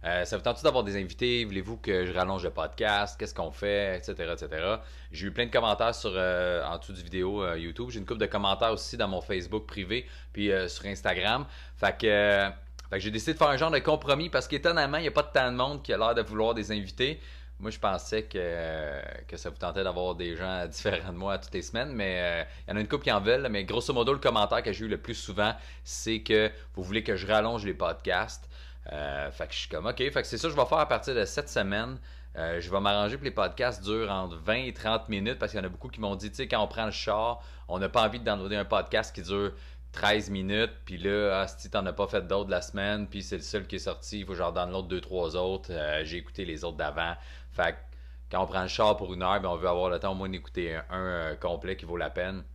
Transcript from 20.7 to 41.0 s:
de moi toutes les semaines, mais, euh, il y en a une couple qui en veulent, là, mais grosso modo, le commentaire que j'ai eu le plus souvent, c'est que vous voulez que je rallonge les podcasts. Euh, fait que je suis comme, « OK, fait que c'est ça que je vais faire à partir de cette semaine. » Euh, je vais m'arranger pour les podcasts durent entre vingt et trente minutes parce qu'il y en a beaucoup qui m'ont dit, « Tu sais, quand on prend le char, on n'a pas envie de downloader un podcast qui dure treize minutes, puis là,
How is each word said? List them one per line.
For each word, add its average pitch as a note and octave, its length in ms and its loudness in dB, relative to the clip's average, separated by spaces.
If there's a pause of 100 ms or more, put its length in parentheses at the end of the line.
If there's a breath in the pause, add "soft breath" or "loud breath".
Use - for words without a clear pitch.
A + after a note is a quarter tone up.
de E2+ 60 -6
moi F#2+ 220 -2
toutes - 160 -10
les F2+ 80 -2
semaines, A#2+ 280 -4
mais, G2 300 0
euh, E2+ 240 0 (220 loud breath)
il - 40 -8
y F#2 40 -2
en - 20 2
a G#2+ 40 2
une G#2+ 60 0
couple - 180 -2
qui C3+ 60 2
en G#2+ 80 6
veulent, A2+ 220 6
là, C3+ 80 -2
mais G2+ 160 0
grosso A#2 300 0
modo, A#2+ 180 4
le C#3+ 60 2
commentaire A#2 440 4
que G#2 120 -2
j'ai G#2+ 100 -6
eu A2+ 40 -4
le G#2 100 0
plus - 160 -6
souvent, G#2 400 0 (280 loud breath)
c'est - 380 -2
que G#2+ 300 6 (240 loud breath)
vous F#2+ 80 -6
voulez G2 200 0
que A2+ 140 0
je F2+ 100 -4
rallonge G#2+ 380 4
les F#2+ 80 0
podcasts. F2+ 720 0 (460 loud breath)
Euh, C#2+ 380 -4
fait D#2+ 160 -6
que - 80 -10
je - 60 -4
suis - 100 -8
comme, « D#2+ 160 -4
OK, B2 100 -2
fait C3 160 0
que B2+ 120 0
c'est - 120 -6
ça C3+ 120 0
que D3+ 60 -2
je D3 60 4
vais C3 60 8
faire D#3 140 4
à D3 60 6
partir B2+ 280 2
de A2 100 4
cette C#3+ 240 -4
semaine. » A2+ 500 0 (380 loud breath)
Euh, E2 240 -2
je F2 100 -6
vais G2 100 2
m'arranger G#2 360 2
pour C#3 80 -8
les C3 60 0
podcasts G#2 520 0
durent G#2+ 280 0
entre F#2 260 -2
vingt A2 300 0
et A#2+ 80 -6
trente A2 340 0
minutes A2 300 0
parce G#2+ 140 -2
qu'il G#2 60 -4
y F#2+ 40 -2
en F#2 40 -2
a F#2 40 -4
beaucoup F#2 180 -12
qui A2+ 140 -8
m'ont G2+ 120 0
dit, « G2+ 160 -6
Tu - 60 -12
sais, A2 120 -4
quand A2 140 4
on G2 60 2
prend A2+ 160 -2
le G#2+ 60 0
char, A2 520 0 (260 loud breath)
on F2+ 100 -2
n'a F#2+ 100 0
pas A#2 140 6
envie A2 180 2
de A#2 60 -10
downloader G2+ 300 0
un G2+ 100 0
podcast G#2+ 480 2
qui F#2+ 80 -10
dure G2 300 0 (400 loud breath)
treize G#2 360 2
minutes, G2+ 440 0 (120)
puis F2+ 140 -10
là, G2 420 2